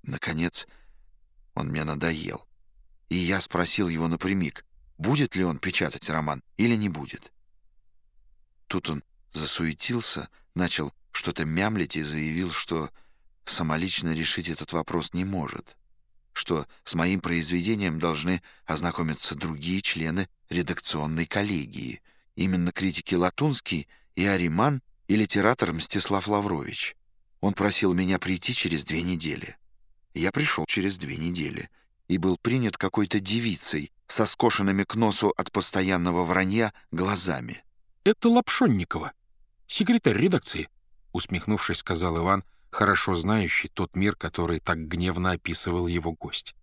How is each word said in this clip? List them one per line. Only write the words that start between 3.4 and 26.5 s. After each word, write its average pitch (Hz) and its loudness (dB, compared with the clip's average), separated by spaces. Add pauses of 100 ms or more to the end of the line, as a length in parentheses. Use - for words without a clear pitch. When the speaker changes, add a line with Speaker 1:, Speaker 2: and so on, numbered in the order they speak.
Speaker 1:
спросил 87 0
его 82 0
напрямик, 90 -2 (320)
будет 131 2
ли 92 2
он 80 2
печатать - -2
роман 76 -2 (160)
или 117 4
не 104 0
будет. - -10 (1300)
Тут - -4
он 73 -4 (300)
засуетился, 80 -2 (260)
начал 85 0 (200)
что-то 85 -4
мямлить 95 0
и 78 -2
заявил, 78 -2
что - -4 (600)
самолично 82 0
решить 80 -2
этот 78 -6
вопрос 82 -2
не 90 -2
может, 92 -6 (560)
что 78 -2 (180)
с - -8
моим 87 2
произведением 85 0
должны 85 0 (220)
ознакомиться 80 -2
другие 80 -4
члены 82 -2 (220)
редакционной 80 -2
коллегии, 80 -4 (320)
именно 90 2
критики - -2
Латунский 90 0 (260)
и 90 2
Ариман 98 2 (260)
и 101 4
литератор 101 4
Мстислав 98 -2
Лаврович. 101 -2 (440)